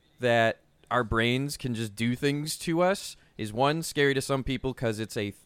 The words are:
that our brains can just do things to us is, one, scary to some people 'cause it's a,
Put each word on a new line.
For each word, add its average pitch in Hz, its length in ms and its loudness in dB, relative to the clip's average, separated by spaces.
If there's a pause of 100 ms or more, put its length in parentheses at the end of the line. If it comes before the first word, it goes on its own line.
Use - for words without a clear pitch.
(200)
that 117 400 4 (300)
our 123 140 2
brains 120 540 0
can 123 160 -4
just 107 200 -6
do 117 220 0
things 147 400 -2
to 165 240 -2
us 185 340 0 (220)
is, 104 160 -6
one, 143 300 2
scary 143 320 2
to 135 80 0
some 135 200 0
people 131 300 -4
'cause 113 260 -2
it's 110 200 -6
a, 101 160 -4 (120)